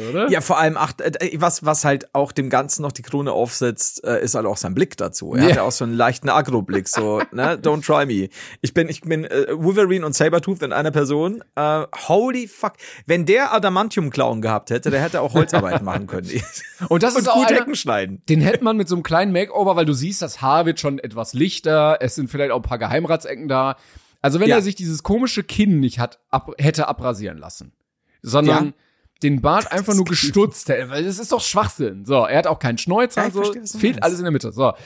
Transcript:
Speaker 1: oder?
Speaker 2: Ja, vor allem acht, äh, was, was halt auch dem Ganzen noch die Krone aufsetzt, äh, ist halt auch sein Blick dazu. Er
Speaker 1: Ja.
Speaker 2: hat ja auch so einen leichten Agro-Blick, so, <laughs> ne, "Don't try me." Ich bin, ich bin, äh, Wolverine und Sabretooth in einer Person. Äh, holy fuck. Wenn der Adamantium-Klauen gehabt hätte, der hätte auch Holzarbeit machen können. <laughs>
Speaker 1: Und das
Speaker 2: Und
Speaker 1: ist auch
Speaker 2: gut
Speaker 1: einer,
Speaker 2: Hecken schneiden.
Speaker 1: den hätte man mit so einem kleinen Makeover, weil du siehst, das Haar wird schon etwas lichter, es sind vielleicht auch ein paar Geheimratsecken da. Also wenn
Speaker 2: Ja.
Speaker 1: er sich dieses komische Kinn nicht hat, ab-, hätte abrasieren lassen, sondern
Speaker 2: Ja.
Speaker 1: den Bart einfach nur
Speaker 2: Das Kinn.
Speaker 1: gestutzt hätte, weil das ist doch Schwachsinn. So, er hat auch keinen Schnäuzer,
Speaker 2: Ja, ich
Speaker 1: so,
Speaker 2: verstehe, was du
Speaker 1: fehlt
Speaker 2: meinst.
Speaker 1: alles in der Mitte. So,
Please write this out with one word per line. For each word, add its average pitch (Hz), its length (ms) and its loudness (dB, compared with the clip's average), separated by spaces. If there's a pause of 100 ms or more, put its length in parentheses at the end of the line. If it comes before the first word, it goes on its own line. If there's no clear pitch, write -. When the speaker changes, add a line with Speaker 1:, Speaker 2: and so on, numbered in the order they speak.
(120)
Speaker 1:
oder? 202 180 0
Speaker 2:
Ja, - 100 2
vor 151 200 0
allem 160 180 2
acht, - 240 -4
äh, - 300 -4 (100)
was, 170 240 0
was 151 180 0
halt 143 300 0
auch 143 180 0
dem 135 200 -2
Ganzen 139 320 0
noch 143 80 -4
die 123 100 -14
Krone 143 300 -4
aufsetzt, - 720 -2
äh, 117 180 0
ist 120 140 -2
halt 113 100 -2
auch 104 120 -2
sein 95 180 -6
Blick - 220 -2
dazu. 85 360 -8
Er 123 80 2
Speaker 1:
Ja. 170 80 6
Speaker 2:
hat 147 60 6
ja 113 80 0
auch 123 80 0
so - 120 -4
einen 117 120 -4
leichten 123 340 0
Agro-Blick, 101 580 0
so, 107 400 0
<laughs> - 40 -20
ne, 143 280 -2
"Don't 151 240 0
try 151 220 2
me." 98 240 -2 (320)
Ich - 140 -4
bin, 165 120 4
ich 156 140 -10
bin, 160 240 -2
äh, 135 240 0
Wolverine 185 560 2
und 147 80 -2
Sabretooth 170 480 2
in 135 120 -4
einer 147 180 0
Person. 151 520 0 (120)
Äh, 151 300 0 (220)
holy 240 400 2
fuck. - 260 -6 (340)
Wenn 170 180 2
der 233 260 4
Adamantium-Klauen 180 920 0
gehabt 110 260 -2
hätte, 123 220 -2
der 135 100 2
hätte 165 200 -2
auch 127 120 -2
Holzarbeit 135 480 2
machen 95 240 -4
können. 90 240 -8
<laughs> - 600 -8
Speaker 1:
Und 165 120 4
das 240 140 2
Speaker 2:
Und 254 60 4
Speaker 1:
ist 247 80 0
auch 226 40 4
Speaker 2:
gut 240 140 4
Speaker 1:
einer, 247 140 4
Speaker 2:
Hecken 262 140 -4
schneiden. 98 540 -4
Speaker 1:
den 156 120 4
hätte 208 220 2
man 220 140 2
mit 190 100 0
so 180 80 -2
einem 170 60 -4
kleinen 180 300 2
Makeover, 185 440 2
weil 165 100 4
du 151 80 2
siehst, 127 280 -4
das - 220 -8
Haar 156 240 4
wird 165 120 0
schon 139 200 -2
etwas 113 340 -8
lichter, 156 680 2
es 123 140 -2
sind 135 160 -4
vielleicht 139 220 -2
auch 120 60 0
ein 117 40 -2
paar 120 160 -4
Geheimratsecken 139 680 -2
da. 131 280 0 (440)
Also 143 200 2
wenn 220 100 4
Speaker 2:
Ja. 240 80 6
Speaker 1:
er 208 60 4
sich 196 100 -2
dieses 160 300 -6
komische 226 400 0
Kinn 202 360 4
nicht 123 200 0
hat, - 200 -6 (120)
ab-, 170 260 -2
hätte 151 300 2
abrasieren 104 500 -6
lassen, 73 340 -20 (520)
sondern 151 420 4
Speaker 2:
Ja. 143 80 -6 (480)
Speaker 1:
den 143 200 2
Bart 175 300 2
einfach 196 220 0
nur 190 120 4
Speaker 2:
Das 165 140 -2
Kinn. 143 100 0
Speaker 1:
gestutzt - 400 0
hätte, 131 200 -2
weil 147 160 -4
das 190 140 -6
ist 226 120 -4
doch 240 80 2
Schwachsinn. 127 640 -2
So, 120 220 4
er 151 140 2
hat 160 80 0
auch 156 120 0
keinen 117 200 -2
Schnäuzer, 226 420 0
Speaker 2:
Ja, 220 60 0
ich 190 80 -4
Speaker 1:
so, 202 80 0
Speaker 2:
verstehe, 208 180 -4
was 208 120 -10
du 220 40 -10
Speaker 1:
fehlt 220 160 2
Speaker 2:
meinst. - 100 -4
Speaker 1:
alles 170 140 2
in 175 80 -6
der 165 60 -2
Mitte. 117 200 -2
So, 120 220 0 (120)